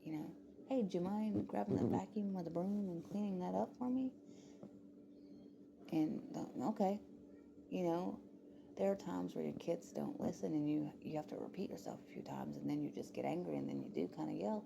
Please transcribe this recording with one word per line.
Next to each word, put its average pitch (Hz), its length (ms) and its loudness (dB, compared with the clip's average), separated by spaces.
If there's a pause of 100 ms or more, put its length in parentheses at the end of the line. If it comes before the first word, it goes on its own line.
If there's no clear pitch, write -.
you 160 100 -4
know, 156 180 -2 (360)
Hey, 262 140 4
do 185 160 4
you 175 60 6
mind 208 440 4
grabbing 202 280 2
that 190 100 6
vacuum 196 480 4
with 180 140 0
a - 20 -2
broom 190 400 2
and 165 220 -2
cleaning 202 280 2
that 180 160 0
up 208 220 4
for 247 100 0
me? 262 240 4 (1800)
And, 156 280 4 (160)
uh, - 340 -2
okay, 208 300 4 (720)
you 185 140 0
know, 175 340 2 (580)
there 196 160 6
are 196 40 6
times 180 400 -2
where 160 100 0
your 151 80 0
kids - 380 -2
don't 147 280 -2
listen 180 340 0
and 147 140 4
you, 151 240 2 (120)
you 156 140 -2
have 151 100 -2
to - 80 -8
repeat - 340 -4
yourself - 300 -6 (100)
a - 40 -14
few - 100 -8
times 139 340 -4
and 143 100 -2
then 147 160 2
you 143 60 0
just 123 240 -4
get 127 120 -2
angry 160 320 0
and 139 120 0
then 139 100 -2
you 135 140 -4
do 165 220 2
kinda 156 180 -2
yell. 208 320 0